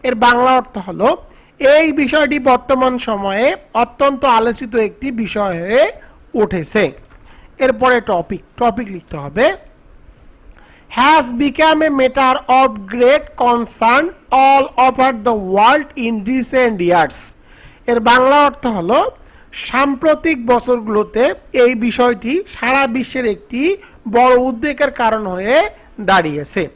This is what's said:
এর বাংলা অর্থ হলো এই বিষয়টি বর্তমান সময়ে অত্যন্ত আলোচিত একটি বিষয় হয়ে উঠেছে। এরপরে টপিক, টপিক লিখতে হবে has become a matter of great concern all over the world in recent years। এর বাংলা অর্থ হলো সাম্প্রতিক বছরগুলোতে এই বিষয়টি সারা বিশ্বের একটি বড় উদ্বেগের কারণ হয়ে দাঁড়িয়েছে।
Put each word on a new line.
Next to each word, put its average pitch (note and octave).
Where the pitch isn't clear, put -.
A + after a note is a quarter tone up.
এর B3
বাংলা B3
অর্থ -
হলো F#3
এই D#4
বিষয়টি D4
বর্তমান B3+
সময়ে G3+
অত্যন্ত C4+
আলোচিত A3+
একটি -
বিষয় G3
হয়ে A3+
উঠেছে। F#3
এরপরে B3+
টপিক, F3
টপিক A#3
লিখতে E3+
হবে D#3+
has D4
become D#4
a -
matter C4
of C4+
great C4
concern A#3+
all C#4
over C4
the A3+
world C4+
in A#3
recent B3
years। E3+
এর A#3
বাংলা B3+
অর্থ C#4
হলো G3
সাম্প্রতিক C#4+
বছরগুলোতে A3
এই A#3+
বিষয়টি A#3+
সারা C4
বিশ্বের C4
একটি A#3+
বড় B3+
উদ্বেগের C4+
কারণ A3
হয়ে G#3
দাঁড়িয়েছে। D#3+